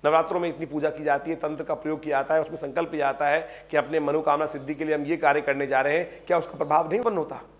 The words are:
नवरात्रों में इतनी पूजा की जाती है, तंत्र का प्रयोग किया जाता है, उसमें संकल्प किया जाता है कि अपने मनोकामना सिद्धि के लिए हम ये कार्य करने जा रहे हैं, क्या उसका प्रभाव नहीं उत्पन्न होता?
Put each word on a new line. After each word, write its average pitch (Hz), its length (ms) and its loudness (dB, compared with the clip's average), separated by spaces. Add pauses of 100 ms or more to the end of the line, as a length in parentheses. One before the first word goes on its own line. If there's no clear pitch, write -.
नवरात्रों 160 360 4
में 170 100 -2
इतनी 160 160 -6
पूजा 151 240 -2
की 151 140 -8
जाती 143 280 0
है, 160 60 -4
तंत्र 151 260 -6
का 156 100 -2
प्रयोग 151 300 -4
किया 147 140 0
जाता 135 180 0
है, 160 60 4
उसमें 151 160 -6
संकल्प 147 340 -4
किया 151 140 -2
जाता 139 220 0
है 156 200 2 (240)
कि 156 60 2
अपने 147 220 2
मनोकामना 151 460 2
सिद्धि 147 300 -6
के 156 100 -4
लिए 156 100 2
हम 147 100 -2
ये 160 120 -2
कार्य 151 240 4
करने 143 260 0
जा 135 140 2
रहे 143 160 2
हैं, - 280 -6
क्या 175 120 2
उसका 160 200 -4
प्रभाव 156 320 2
नहीं 196 100 2
उत्पन्न 226 180 0
होता? 147 240 -4 (180)